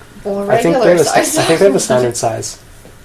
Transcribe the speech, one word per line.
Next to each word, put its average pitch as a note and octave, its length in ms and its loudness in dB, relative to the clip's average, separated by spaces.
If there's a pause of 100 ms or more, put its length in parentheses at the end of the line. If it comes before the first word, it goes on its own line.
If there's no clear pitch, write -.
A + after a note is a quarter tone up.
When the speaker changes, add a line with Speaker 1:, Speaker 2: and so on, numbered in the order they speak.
(240)
Speaker 1:
Or G3+ 280 -4
Speaker 2:
I A#3 100 2
think E3+ 140 2
Speaker 1:
regular B3 100 0
Speaker 2:
they F3 60 6
have F3 100 4
a - 80 2
Speaker 1:
size. - 220 0
Speaker 2:
st-, D#4 120 -2
I - 40 -4
think E3 120 2
they G3 60 4
have G3 100 4
a F3+ 40 0
Speaker 1:
<laughs> - 100 -4
Speaker 2:
standard B2+ 280 0
size. A2+ 400 -6 (480)